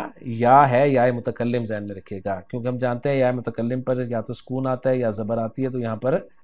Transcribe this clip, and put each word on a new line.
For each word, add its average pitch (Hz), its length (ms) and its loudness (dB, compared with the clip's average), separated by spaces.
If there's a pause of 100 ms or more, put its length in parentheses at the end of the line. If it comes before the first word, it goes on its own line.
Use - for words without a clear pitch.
(240)
या 120 380 6
है, 135 280 6
या 123 220 4
मुतकल्लिम 120 520 -2
जहन 104 180 -6
में 104 140 -10
रखिएगा, 98 460 -8
क्योंकि 120 260 -8
हम 127 100 -4
जानते 120 300 -2
हैं 139 80 2
या 127 160 4
मुतकल्लिम 120 500 -4
पर 127 200 -2
या 117 200 -4
तो 123 120 -10
सुकून 131 320 -6
आता 131 240 0
है 127 80 2
या 120 140 0
ज़बर 110 260 -2
आती 113 240 -4
है, 131 80 -2
तो 127 80 -6
यहाँ 113 180 -4
पर 135 320 -2 (160)